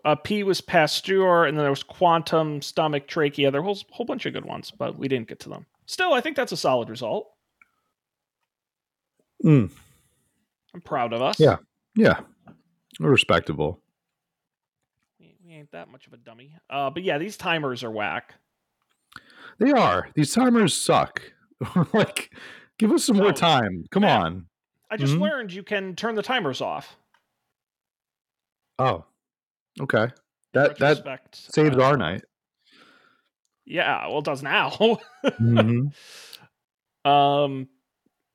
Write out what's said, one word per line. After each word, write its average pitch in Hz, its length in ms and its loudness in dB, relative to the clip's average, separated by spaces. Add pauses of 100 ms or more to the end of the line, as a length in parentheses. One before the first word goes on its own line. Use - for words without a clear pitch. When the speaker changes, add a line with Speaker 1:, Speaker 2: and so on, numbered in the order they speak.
Speaker 1:
uh, 151 120 2
P 208 280 -4
was 190 180 0
Pasteur, 180 840 2
and 151 120 -2
then 151 60 0
there 143 60 2
was 139 140 -2
quantum, 160 800 0
stomach, 151 460 -4
trachea. 143 440 0
There 139 100 -2
was 196 200 -6
a - 40 -20
whole, - 120 -20
whole 233 80 -6
bunch - 200 -8
of - 80 -6
good - 120 -10
ones, - 260 -14
but - 260 -8
we 143 100 -8
didn't 123 220 -4
get - 120 -18
to - 80 -18
them. - 160 -16 (200)
Still, 370 280 -2
I 247 80 2
think 311 160 -8
that's 247 160 -4
a 160 40 -8
solid 123 320 -2
result. 117 400 -8 (2250)
Speaker 2:
Mm. 139 260 6 (1040)
Speaker 1:
I'm 175 80 -20
proud 120 320 -4
of 117 80 -4
us. - 180 0
Speaker 2:
Yeah. 135 180 6 (380)
Yeah. 170 260 4 (800)
Respectable. 82 800 0 (1400)
Speaker 1:
We, 165 160 -20 (100)
we 170 80 -20
ain't 147 180 -20
that 165 180 -20
much 127 180 -20
of 127 60 -20
a 120 40 -20
dummy. 123 380 -20 (140)
Uh, 139 200 -2
but 170 140 -8
yeah, 165 140 -2
these 202 200 -8
timers 147 460 -4
are 117 80 -8
whack. 104 420 -4 (1300)
Speaker 2:
They 262 120 2
are. 120 440 2
These 147 180 0
timers 233 400 2
suck. - 480 0 (400)
<laughs> - 320 -2
Like, - 400 -2 (440)
give 214 140 2
us 320 140 2
some 220 120 2
more 202 100 4
Speaker 1:
Oh, 190 40 4
Speaker 2:
time. 120 600 0
Come 190 100 0
Speaker 1:
Matt, 143 200 4
Speaker 2:
on. 87 240 -6 (460)
Speaker 1:
I 220 60 -8
just 139 160 0
Speaker 2:
Mm-hmm. 170 100 0
Speaker 1:
learned 254 300 -4
you 196 100 -14
can 190 320 -6
turn 226 200 -6
the 208 80 -2
timers 190 380 -4
off. 85 360 -8 (1800)
Speaker 2:
Oh, 117 260 -2 (720)
okay. 120 240 0
Speaker 1:
In 120 60 -2 (440)
Speaker 2:
That, 135 260 2
that 139 260 2
Speaker 1:
retrospect, - 300 -16
Speaker 2:
saves 151 420 2
Speaker 1:
uh, 131 40 6
Speaker 2:
our 139 160 4
night. 90 260 -4 (1400)
Speaker 1:
Yeah, - 420 -4
well, 127 120 -4
it 147 60 -6
does 139 180 -6
now. 156 300 -2
<laughs> 220 260 2 (240)
Speaker 2:
Mm-hmm. - 1900 -2
Speaker 1:
Um, 143 600 2 (640)